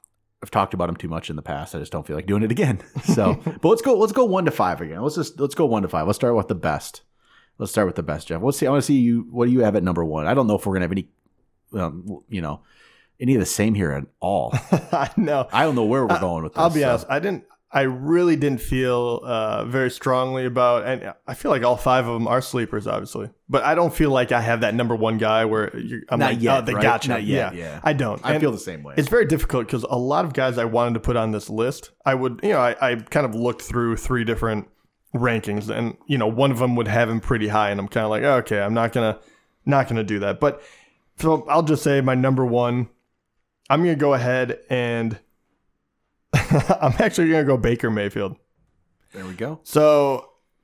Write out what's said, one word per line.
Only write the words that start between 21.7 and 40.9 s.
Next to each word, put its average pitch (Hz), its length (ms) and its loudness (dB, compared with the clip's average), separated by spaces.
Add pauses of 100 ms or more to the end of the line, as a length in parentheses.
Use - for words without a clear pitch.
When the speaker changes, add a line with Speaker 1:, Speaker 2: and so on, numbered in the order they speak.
Speaker 2:
five 127 320 2
of 120 60 -2
them 113 120 -2
are 127 140 2
sleepers, 110 460 -4
obviously, 107 440 -6 (180)
but 135 140 2
I 151 120 2
don't 170 200 2
feel 156 160 2
like 127 220 2
I 120 80 2
have 117 220 0
that 107 120 0
number 117 220 0
one 110 220 0
guy 110 260 2
where 110 340 -2
you're, 117 300 -8
I'm - 100 -2
Speaker 1:
Not 135 140 2
Speaker 2:
like, 120 100 -2
Speaker 1:
yet, 135 160 4
Speaker 2:
"Oh, 117 80 -2
they 113 80 -2
Speaker 1:
right? 104 80 0
Speaker 2:
gotcha." 117 280 2
Speaker 1:
Not 113 120 -2
yet, 107 320 -2
Speaker 2:
Yeah. 87 60 -10
Speaker 1:
yeah. 80 240 -12
Speaker 2:
I 151 80 2
don't. 131 320 -2
Speaker 1:
I 135 80 0
Speaker 2:
And 151 80 0
Speaker 1:
feel 151 100 2
the 107 80 -6
same 82 240 -12
way. 71 140 -16
Speaker 2:
it's 143 120 0
very 220 180 4
difficult 139 420 0
'cause 120 200 -4
a 131 100 -2
lot 139 260 0
of 156 80 -6
guys 131 260 0
I 117 60 0
wanted 117 300 2
to 113 60 -2
put 120 160 0
on 110 140 0
this 107 180 -6
list, 113 440 -4 (120)
I 135 100 2
would, 127 280 -4
you 208 80 0
know, 165 100 2
I, 120 160 2 (140)
I 120 60 0
kind 139 280 -2
of 113 100 -4
looked 117 280 -2
through 117 340 -2
three 120 280 -2
different 110 440 -2 (460)
rankings, 107 540 -2
and, 110 280 -4 (100)
you 143 120 0
know, 110 80 0
one 120 240 2
of 120 80 0
them 127 180 2
would 117 120 0
have 113 200 2
him 113 120 -2
pretty 110 280 0
high, 104 220 2
and 101 80 -2
I'm 98 100 -6
kinda 110 200 -2
like, 110 140 0
"Okay, 120 380 2
I'm 101 140 0
not 117 180 2
gonna, 110 260 0 (460)
not 139 220 2
gonna 113 180 -2
do 104 160 -4
that." 101 200 -2
But 143 220 0 (560)